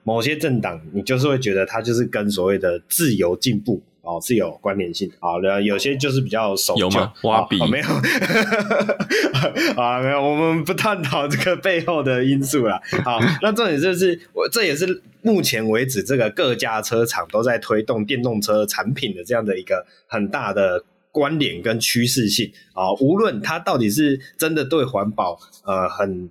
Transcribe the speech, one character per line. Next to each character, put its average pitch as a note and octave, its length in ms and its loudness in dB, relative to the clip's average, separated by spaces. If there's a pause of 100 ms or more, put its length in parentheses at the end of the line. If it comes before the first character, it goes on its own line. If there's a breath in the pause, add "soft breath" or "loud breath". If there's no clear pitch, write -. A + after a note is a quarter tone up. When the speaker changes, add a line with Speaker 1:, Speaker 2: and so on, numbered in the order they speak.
Speaker 1:
某 A2+ 160 0
些 D3 160 -2
政 C#3+ 240 0
党， F2+ 200 -6 (120)
你 G2 100 -4
就 B2+ 160 -2
是 C#3 80 2
会 C3+ 120 2
觉 G#2+ 160 0
得 F#2+ 100 2
它 A2+ 160 -4
就 A#2 140 0
是 A#2+ 100 2
跟 G#2 260 -2
所 G2 140 0
谓 G2 140 4
的 F2 300 0
自 D3+ 260 2
由 F#2 220 2
进 A2+ 220 0
步， G#2 220 -2 (220)
哦， E2+ 180 -6
是 B2 140 -2
有 F#2 160 2 (100)
关 G2 160 -2
联 F2 160 -4
性。 F#2 160 -4 (120)
好， F2+ 200 -2
那 G2 200 2
有 G2+ 180 0
些 C#3 180 -2
就 C3+ 140 -2
是 C3 100 0
比 A#2 80 -2
较 G#2 280 0
守 - 180 0
旧。 G#2+ 60 2
Speaker 2:
有 F#2 100 2
吗？ G2 220 0 (100)
挖 A2 200 4
鼻。 - 180 -2
Speaker 1:
哦， - 40 2
哦， - 40 2
没 B2+ 100 2
有。 D3+ 80 -4
<laughs> G#3+ 1900 0
啊， B2 220 0
没 C3 80 0
有， C#3+ 100 2
我 D3 140 2
们 D#3+ 300 2
不 F3 100 -2
探 G3+ 260 0
讨 C#3+ 280 -2
这 C#3+ 160 0
个 F3+ 120 2
背 E3+ 300 0
后 D#3+ 160 0
的 B2+ 220 2
因 C#3 180 4
素 C3 240 2
啦。 F#2+ 140 0 (240 loud breath)
好， A#2+ 160 0 (100)
Speaker 2:
<laughs> D3+ 120 0
Speaker 1:
那 G#3+ 100 2
重 A3+ 160 0
点 C#3+ 120 0
就 F#3 140 2
是， F3 240 2 (140 loud breath)
我， - 160 -2
这 A3+ 160 0
也 D3+ 100 0
是 F3+ 260 -2 (220)
目 G#3+ 180 4
前 A2 280 0
为 A2+ 180 2
止 A2 160 -2
这 C3+ 140 0
个 A2+ 140 2
各 B2+ 260 0
家 A2 260 -2
车 A#2 240 2
厂 F2 240 -4
都 A2 140 2
在 A#2+ 140 4
推 G#2+ 220 0
动 G#2+ 240 -2
电 A#2+ 160 -2
动 A#2 220 0
车 G#2+ 240 2
产 G2 260 -4
品 A#2 220 -4
的 F2+ 80 -12
这 A#2 140 -2
样 A2 80 0
的 G2 120 0
一 F#2 60 -6
个 F#2 240 -2 (220 soft breath)
很 G#2 200 -2
大 A2+ 240 -4
的 F#2+ 320 2 (260)
关 D3+ 280 0
联 F2 240 -2
跟 A2+ 180 0
趋 A#2+ 240 0
势 A#2+ 240 0
性 G#2 220 -2 (240 soft breath)
啊。 F#2 260 0
无 D3 160 4
论 F#3 240 0
它 D#3+ 180 -4
到 E3+ 200 -2
底 A2+ 100 2
是 C3+ 320 2 (160 loud breath)
真 D#3+ 180 -2
的 D3+ 80 0
对 C3 220 0
环 G#2 260 -2
保， F#2 280 -4 (260 loud breath)
呃， F#2+ 240 0
很 F#2 420 -4